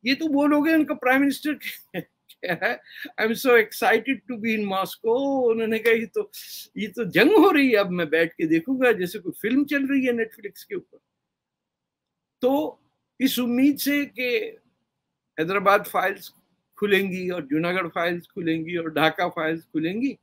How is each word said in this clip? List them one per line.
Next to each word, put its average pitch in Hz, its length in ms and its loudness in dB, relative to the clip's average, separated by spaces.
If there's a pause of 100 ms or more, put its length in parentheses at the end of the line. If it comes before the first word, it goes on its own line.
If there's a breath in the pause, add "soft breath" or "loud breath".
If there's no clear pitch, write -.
ये 269 80 2
तो 320 140 -4
वो 285 180 2
लोग 294 220 2
हैं, 320 60 4
उनका 302 200 2
prime 254 260 2
minister 277 340 -2
<laughs> - 420 -14 (340)
कह 175 240 -6
रहा 180 120 -4
है, - 140 -4 (400 loud breath)
"I 214 40 2
am 226 120 0
so 254 140 0
excited 226 640 2
to 247 240 -10
be 220 180 -2
in 214 80 -2
Moscow।" 233 840 -2
उन्होंने 226 280 0
कहा, 226 140 2
"ये 226 140 0
तो, - 240 -6 (480 loud breath)
ये 202 100 -4
तो 233 160 -6
जंग 214 260 4
हो 392 200 8
रही 285 180 4
है, 220 80 4
अब 202 140 2
मैं 175 180 -2
बैठ 165 240 0
के 170 140 -4
देखूंगा 240 460 2
जैसे 180 260 -4
कोई 175 140 -10 (100)
film 262 220 0
चल 277 220 -2
रही 262 200 0
है 240 60 0
Netflix 226 500 -8
के - 120 -12
ऊपर।" - 240 -14 (1400)
तो 277 400 0 (400)
इस 262 180 0
उम्मीद 254 400 2
से 285 280 -2
कि 226 520 -6 (800)
हैदराबाद 196 460 2
files 185 500 -4 (440)
खुलेंगी 185 520 0
और 175 160 -8
जूनागढ़ 175 420 -2
files 175 380 -4
खुलेंगी 165 500 -4
और 165 180 -6
ढाका 160 340 0
files 160 360 -4
खुलेंगी। 196 580 -4